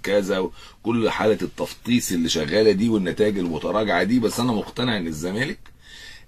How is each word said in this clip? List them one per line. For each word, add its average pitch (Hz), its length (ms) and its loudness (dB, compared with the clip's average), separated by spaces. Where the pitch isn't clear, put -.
كذا، 98 360 0
وكل 107 720 -2
حالة 101 320 2
التفطيس - 720 -2
اللي 82 180 0
شغالة 90 420 4
دي 104 180 2
والنتائج 101 480 2
المتراجعة 92 640 0
دي، 120 160 4
بس 107 200 0
أنا 123 120 0
مقتنع 110 460 -2
إن 85 100 -4
الزمالك 95 520 -4